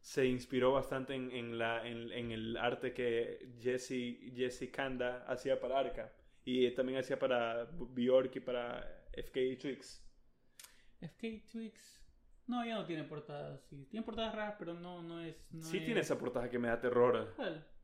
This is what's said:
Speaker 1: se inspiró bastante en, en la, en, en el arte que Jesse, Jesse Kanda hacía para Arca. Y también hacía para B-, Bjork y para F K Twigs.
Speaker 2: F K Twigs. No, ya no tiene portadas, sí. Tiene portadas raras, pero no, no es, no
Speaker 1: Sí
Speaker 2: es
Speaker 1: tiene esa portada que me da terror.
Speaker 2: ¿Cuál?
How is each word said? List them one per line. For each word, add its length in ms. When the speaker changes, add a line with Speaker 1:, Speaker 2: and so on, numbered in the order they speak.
Speaker 1:
se 260
inspiró 460
bastante 420
en, 160
en 280
la, 280
en, 240
en 220
el 240
arte 380
que 680
Jesse, 720
Jesse 380
Kanda 560
hacía 320
para 180
Arca. 340
Y 260
también 280
hacía 200
para 460
B-, 220
Bjork 300
y 40
para 720
F 180
K 300
Twigs. 420
Speaker 2:
F 140
K 360
Twigs. 460
No, 180
ya 120
no 80
tiene 200
portadas, 640
sí. 220
Tiene 140
portadas 300
raras, 240
pero 160
no, 280
no 180
es, 160
no 100
Speaker 1:
Sí 160
Speaker 2:
es 60
Speaker 1:
tiene 160
esa 180
portada 320
que 80
me 100
da 120
terror. 560
Speaker 2:
¿Cuál? 280